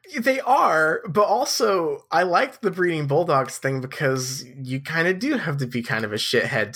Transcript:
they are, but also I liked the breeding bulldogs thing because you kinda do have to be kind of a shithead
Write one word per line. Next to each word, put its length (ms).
they 220
are, 680
but 160
also 840
I 140
liked 380
the 100
breeding 340
bulldogs 520
thing 220
because 640
you 360
kinda 340
do 220
have 220
to 80
be 160
kind 220
of 80
a 40
shithead 600